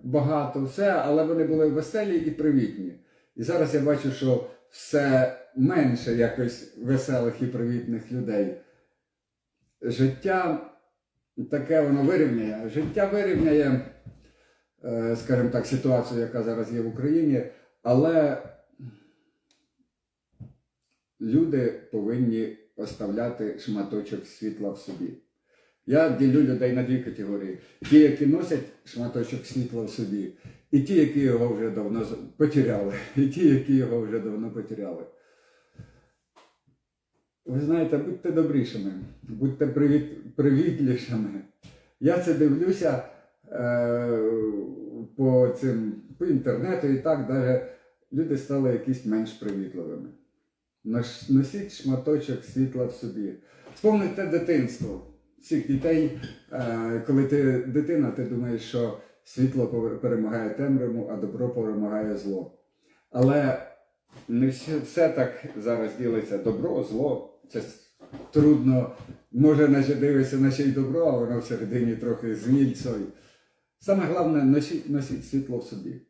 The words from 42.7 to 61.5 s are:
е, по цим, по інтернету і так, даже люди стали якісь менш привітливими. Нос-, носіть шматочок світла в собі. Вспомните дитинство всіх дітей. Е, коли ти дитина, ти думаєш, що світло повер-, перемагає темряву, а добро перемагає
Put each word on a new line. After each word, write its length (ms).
е, 720
по 320
цим, 440
по 80
інтернету 600
і 100
так, 300
даже 400
люди 240
стали 340
якісь 340
менш 260
привітливими. 800
Нос-, 460
носіть 400
шматочок 720
світла 420
в 60
собі. 420
Вспомните 520
дитинство 840
всіх 260
дітей. 520
Е, 560
коли 160
ти 440
дитина, 440
ти 120
думаєш, 380
що 360
світло 440
повер-, 320
перемагає 500
темряву, 640
а 40
добро 340
перемагає 680